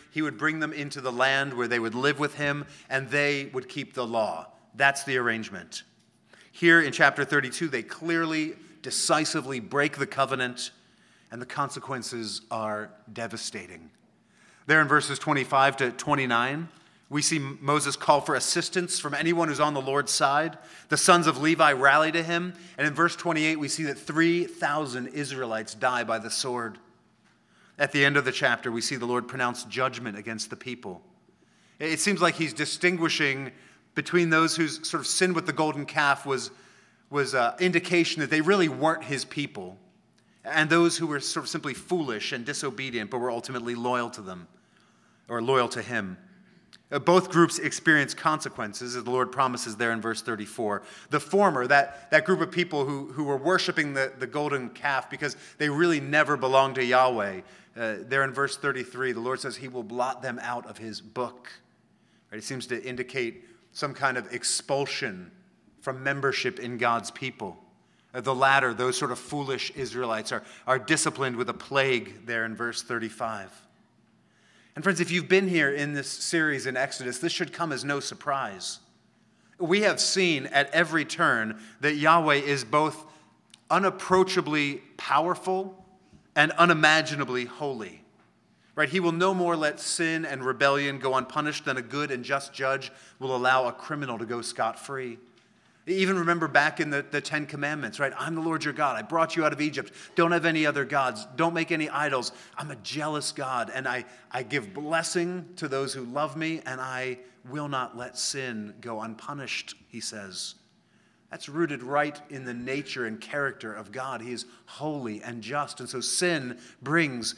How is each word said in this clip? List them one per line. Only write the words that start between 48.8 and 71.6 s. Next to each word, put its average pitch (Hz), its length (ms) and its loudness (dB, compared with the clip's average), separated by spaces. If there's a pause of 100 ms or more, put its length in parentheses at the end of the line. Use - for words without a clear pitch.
as 123 80 -6
the 120 80 -6
Lord 127 220 2
promises 123 440 -2
there 117 160 2
in 113 80 -2
verse 110 220 -4
thirty-four. 104 600 -4 (280)
The 147 100 2
former, 170 460 4
that, 139 460 4
that 151 120 6
group 175 160 4
of 160 100 0
people 170 340 0
who, 139 280 -4
who 147 120 -4
were 139 120 0
worshiping 160 560 0
the, 135 260 0
the 127 80 -4
golden 139 440 -2
calf 135 400 -2
because 139 260 -6 (220)
they 151 100 0
really 156 320 2
never 143 360 4
belonged 131 400 4
to 127 80 2
Yahweh, 120 560 4 (360)
uh, 113 260 -4
there 135 200 2
in 135 100 0
verse 135 240 -2
thirty-three, 127 560 -4
the 113 80 -6
Lord 127 200 -4
says 120 160 -8
he 127 120 -14
will 123 140 -8
blot 123 400 -4
them 123 200 -8
out 120 240 -6
of 110 120 -16
his 107 220 -12
book. 117 520 -8 (800)
Right? 107 80 -12
It 107 60 -12
seems 131 240 -8
to 117 140 -4
indicate 127 640 -6 (260)
some 143 220 -4
kind 131 220 0
of 120 180 -6
expulsion 123 960 -4 (500)
from 131 220 -6
membership 139 560 0
in 120 180 -6
God's 117 360 0
people. 117 440 -10 (560)
Uh, 127 80 -6
the 131 140 0
latter, 135 400 6
those 123 240 0
sort 131 140 -2
of 117 80 -6
foolish 135 560 -6
Israelites, 117 560 -4
are, 113 100 -4 (240)
are 131 100 4
disciplined 131 600 0
with 117 140 -2
a 110 40 -6
plague 131 720 0